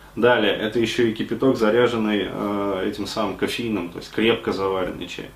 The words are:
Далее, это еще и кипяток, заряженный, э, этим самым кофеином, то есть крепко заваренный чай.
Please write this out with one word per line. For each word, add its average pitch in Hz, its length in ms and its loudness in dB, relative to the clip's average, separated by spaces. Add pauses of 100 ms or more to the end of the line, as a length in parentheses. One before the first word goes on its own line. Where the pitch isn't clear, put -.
(160)
Далее, 110 360 4
это 107 260 -2
еще 113 240 2
и 113 100 2
кипяток, 117 420 0
заряженный, 110 760 2
э, 101 580 -2
этим 104 200 -6
самым 98 280 -4
кофеином, 101 540 -4
то - 80 -12
есть - 160 -14
крепко 110 380 0
заваренный 95 560 -2
чай. - 280 -12